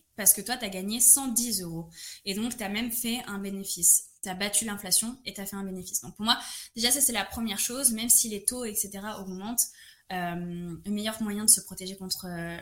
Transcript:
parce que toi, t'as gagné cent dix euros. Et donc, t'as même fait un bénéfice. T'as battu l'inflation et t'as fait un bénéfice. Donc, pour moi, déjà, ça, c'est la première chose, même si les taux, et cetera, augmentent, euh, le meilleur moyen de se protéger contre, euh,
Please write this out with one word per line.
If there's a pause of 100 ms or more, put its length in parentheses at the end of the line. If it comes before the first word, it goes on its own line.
(160)
parce
que
toi,
t'as
gagné
cent
dix
euros. (340)
Et
donc,
t'as
même
fait
un
bénéfice. (160)
T'as
battu
l'inflation
et
t'as
fait
un
bénéfice.
Donc,
pour
moi, (360)
déjà,
ça,
c'est
la
première
chose,
même
si
les
taux,
et
cetera,
augmentent, (440)
euh, (100)
le
meilleur
moyen
de
se
protéger
contre,
euh,